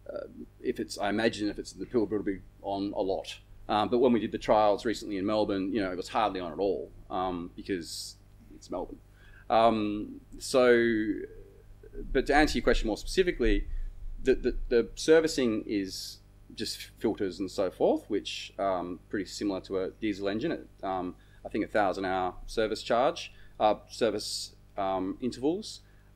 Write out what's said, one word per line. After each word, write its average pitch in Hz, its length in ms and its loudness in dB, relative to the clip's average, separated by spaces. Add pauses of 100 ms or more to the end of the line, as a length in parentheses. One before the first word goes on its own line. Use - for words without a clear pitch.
(120)
uh, - 160 -8 (320)
if 123 220 -2
it's, - 160 -8
I 101 120 0
imagine 104 380 0
if 98 100 -6
it's - 140 -10
in 90 80 -16
the 92 60 -6
Pilbara, 107 280 0
it'll 98 100 0
be 95 160 -2 (220)
on 98 360 -4
a 110 40 0
lot. 95 360 -4 (320)
Um, 104 200 2
but 120 100 4
when 123 140 6
we 113 60 6
did 107 120 -4
the 107 60 -4
trials 107 480 4
recently 104 320 -4
in 95 80 -2
Melbourne, 101 480 0
you 110 80 0
know, 92 100 -2
it 90 60 -6
was 92 120 -8
hardly 104 300 0
on 87 140 -6
at 80 60 -8
all, 90 300 0 (200)
um, 90 460 -2
because - 600 -8 (400)
it's - 160 -16
Melbourne. - 280 -8 (500)
Um, 107 720 2 (180)
so, 117 760 6 (960)
but 127 160 2
to 139 80 4
answer 147 220 4
your 117 60 -2
question 117 240 4
more 104 100 0
specifically, 123 680 2 (560)
the, 131 120 6
the, 120 220 -2 (120)
the 117 260 4
servicing 156 720 4
is - 540 -6 (360)
just - 220 -6 (200)
filters 95 420 -2
and 95 120 -4
so 92 180 0
forth, 233 400 2
which, - 480 -4
um, 90 420 -2 (100)
pretty 101 160 -4
similar 98 360 -4
to 95 180 -4
a 92 120 -2
diesel 98 380 -4
engine. 120 220 -2
It, - 160 -8 (140)
um, 92 340 -4 (300)
I 98 40 -10
think 104 160 -2
a - 20 -12
thousand 98 380 0
hour 92 300 -2 (100)
service 107 360 -2
charge, 135 520 0 (260)
uh, 107 160 4 (140)
service, - 680 -2 (220)
um, 95 420 -2
intervals. 135 640 -4 (340)